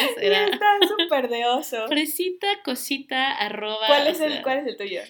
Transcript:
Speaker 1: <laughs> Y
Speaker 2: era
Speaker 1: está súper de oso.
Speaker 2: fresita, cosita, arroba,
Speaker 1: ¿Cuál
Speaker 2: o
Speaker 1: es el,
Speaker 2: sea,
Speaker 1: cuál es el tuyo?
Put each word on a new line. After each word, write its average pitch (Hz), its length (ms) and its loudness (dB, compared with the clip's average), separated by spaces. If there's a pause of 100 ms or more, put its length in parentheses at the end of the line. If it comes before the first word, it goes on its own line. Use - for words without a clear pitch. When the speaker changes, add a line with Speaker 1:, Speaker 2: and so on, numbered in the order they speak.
Speaker 1:
<laughs> 480 160 -4
Y - 20 -2
Speaker 2:
era 392 220 4
Speaker 1:
está 415 200 2 (300)
súper 294 320 0
de 233 160 -2
oso. 240 440 -2
Speaker 2:
fresita, 359 580 -2 (180)
cosita, 269 680 -2
arroba, 208 560 -4
Speaker 1:
¿Cuál 285 180 6
Speaker 2:
o 320 40 2
Speaker 1:
es 330 100 -2
el, 302 120 0
Speaker 2:
sea, - 100 -6
Speaker 1:
cuál 262 180 -2
es 294 80 -6
el 208 100 -8
tuyo? 196 320 -6